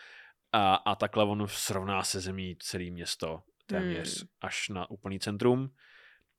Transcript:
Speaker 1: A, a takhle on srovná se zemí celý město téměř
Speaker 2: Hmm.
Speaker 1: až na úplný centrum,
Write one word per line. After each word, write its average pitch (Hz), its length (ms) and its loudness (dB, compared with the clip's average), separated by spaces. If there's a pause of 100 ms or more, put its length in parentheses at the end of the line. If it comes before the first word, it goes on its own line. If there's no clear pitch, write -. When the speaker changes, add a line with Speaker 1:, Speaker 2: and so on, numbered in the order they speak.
(520)
Speaker 1:
A, 98 220 6
a 98 200 2
takhle 107 300 4
on 104 260 2
srovná 98 520 -2
se 95 180 -2
zemí 92 400 -6
celý 90 300 -6
město 85 520 -6 (240)
téměř 180 540 -4
Speaker 2:
Hmm. 185 80 -16 (120)
Speaker 1:
až - 280 -6
na 92 220 -6
úplný 98 300 -8
centrum, 123 500 2 (680)